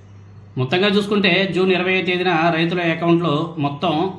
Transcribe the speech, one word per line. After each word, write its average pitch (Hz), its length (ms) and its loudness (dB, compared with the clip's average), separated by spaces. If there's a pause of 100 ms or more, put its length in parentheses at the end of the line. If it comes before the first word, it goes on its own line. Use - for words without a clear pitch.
(580)
మొత్తంగా 180 300 0
చూసుకుంటే 196 680 2
జూన్ 185 160 2
ఇరవై 185 300 0
తేదీన 175 540 0
రైతుల 170 260 0
అకౌంట్లో 170 800 0
మొత్తం 156 600 -2